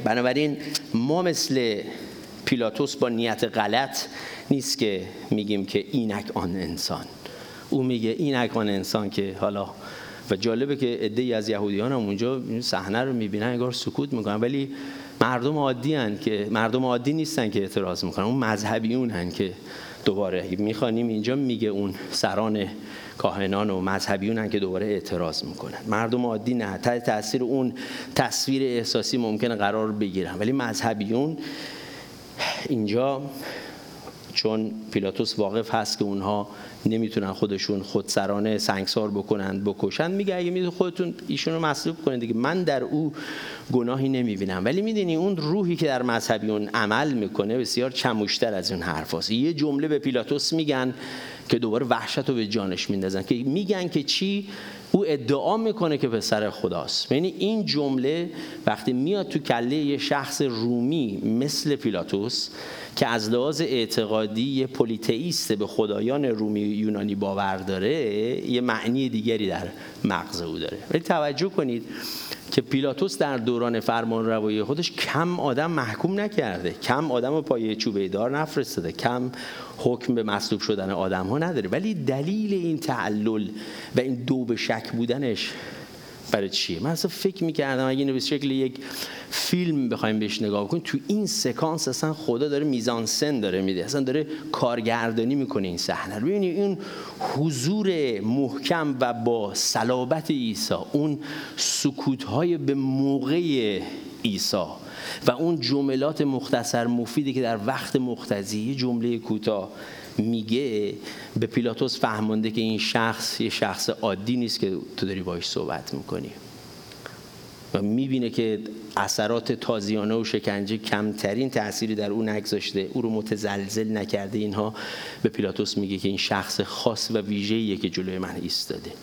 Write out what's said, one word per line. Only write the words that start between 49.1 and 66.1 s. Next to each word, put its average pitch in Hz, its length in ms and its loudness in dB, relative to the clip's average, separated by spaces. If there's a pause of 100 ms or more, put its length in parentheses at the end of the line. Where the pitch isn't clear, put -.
یه 135 220 2
جمله 147 340 0
به 147 120 2
پیلاتوس 131 540 0
میگن 135 400 2 (560)
که 120 100 6
دوباره 117 260 2
وحشت 120 440 0
رو 135 60 4
به 110 120 2
جانش 98 420 0
میندازن، 95 340 0
که 127 120 2
می‌گن 180 520 0
که 156 160 0
چی؟ 196 440 0 (440)
او 196 160 8
ادعا 143 500 2
می‌کنه 190 400 2
که 135 100 2
پسر 107 420 2
خداست. 90 640 -2
یعنی 165 280 4
این 208 260 0
جمله 143 640 0 (360)
وقتی 120 280 2
میاد 170 340 2
تو - 120 0
کلهٔ 123 360 2
یه 143 220 2
شخص 139 440 0
رومی 120 760 2
مثل 135 580 2
پیلاتوس 101 720 0 (460)
که 135 120 2
از 110 220 2
لحاظ 135 320 2
اعتقادی 110 800 2
یه 131 260 2
پلیتئیست 120 840 0
به 101 140 0
خدایان 110 580 2